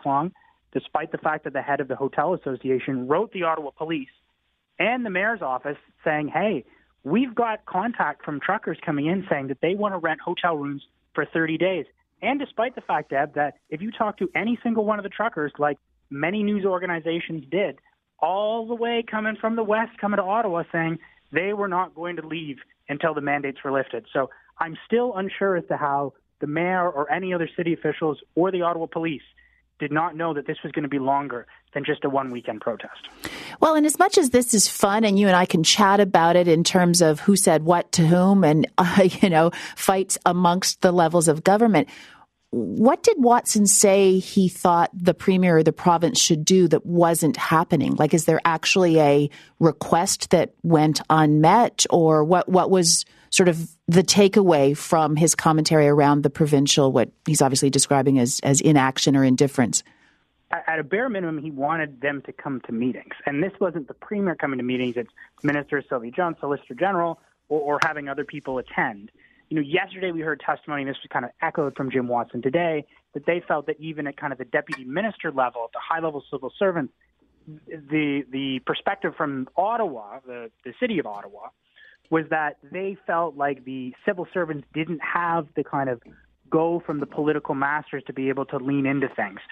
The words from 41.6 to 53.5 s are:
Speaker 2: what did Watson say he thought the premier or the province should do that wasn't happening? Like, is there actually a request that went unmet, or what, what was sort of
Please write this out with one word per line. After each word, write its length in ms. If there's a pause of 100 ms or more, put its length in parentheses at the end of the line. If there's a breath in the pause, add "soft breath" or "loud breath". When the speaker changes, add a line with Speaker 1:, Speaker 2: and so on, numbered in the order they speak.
Speaker 2:
what 520
did 160
Watson 480
say 500
he 320
thought 420
the 220
premier 460
or 40
the 80
province 480
should 240
do 240
that 180
wasn't 520
happening? 580
Like, 180
is 120
there 180
actually 560
a 300 (300 loud breath)
request 720
that 320
went 360 (120)
unmet, 800
or 320
what, 260
what 220
was 340 (240 soft breath)
sort 200
of 200 (180)